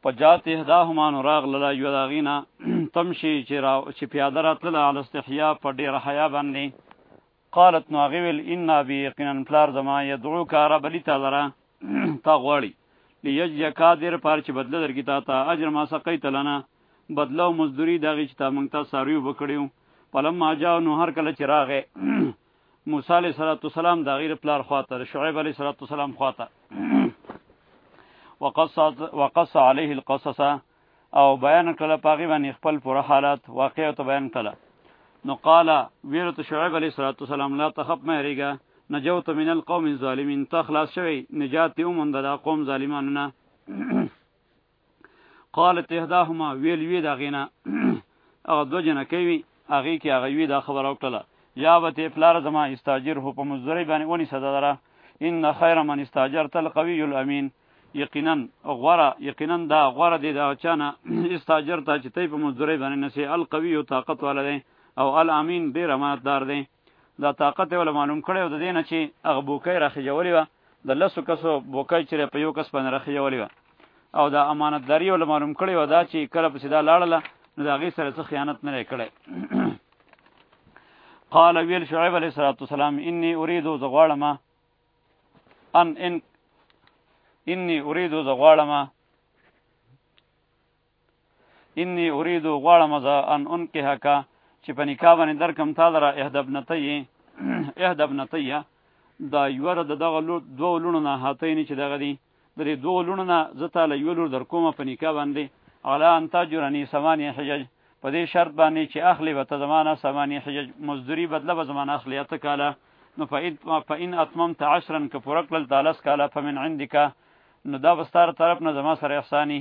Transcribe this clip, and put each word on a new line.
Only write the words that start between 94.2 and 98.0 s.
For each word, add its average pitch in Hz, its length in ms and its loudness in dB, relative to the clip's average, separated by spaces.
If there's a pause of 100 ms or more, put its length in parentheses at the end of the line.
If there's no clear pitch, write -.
چې - 120 -12
په 139 120 -4
نکاح 143 320 6
باندې 156 240 0
درکم 156 340 0
تا 165 160 6
لره، 151 200 4
إحدى 139 300 -2
ابنتي، 143 640 -4 (300)
<clears throat> 151 500 -4
إحدى 175 180 2